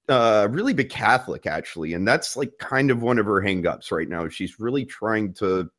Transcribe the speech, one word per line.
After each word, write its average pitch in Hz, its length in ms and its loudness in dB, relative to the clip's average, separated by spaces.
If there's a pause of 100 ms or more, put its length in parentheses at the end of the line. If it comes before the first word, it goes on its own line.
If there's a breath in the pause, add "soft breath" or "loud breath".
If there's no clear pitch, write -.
uh, 113 420 4
really 208 240 0
big 147 160 0
Catholic, 110 560 0
actually, 82 480 -6
and 92 140 -2
that's, 139 300 0
like, 135 200 -6
kind 135 320 0
of 120 120 2
one 120 180 2
of 104 60 2
her 101 160 2
hang-ups 92 500 -2
right 82 160 -2
now. 85 220 -6
She's - 320 -10
really 127 240 -2
trying 107 500 -2
to 92 420 0